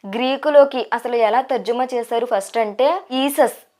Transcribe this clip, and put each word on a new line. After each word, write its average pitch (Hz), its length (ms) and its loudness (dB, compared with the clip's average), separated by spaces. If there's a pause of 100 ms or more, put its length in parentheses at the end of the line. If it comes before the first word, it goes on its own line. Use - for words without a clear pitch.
గ్రీకులోకి 269 840 2
అసలు 240 220 -4
ఎలా 226 260 2
తర్జుమా 240 520 -4
చేశారు 233 320 -4
ఫస్ట్ 208 320 -4
అంటే 233 440 0 (100)
ఈసస్ 269 440 0 (240)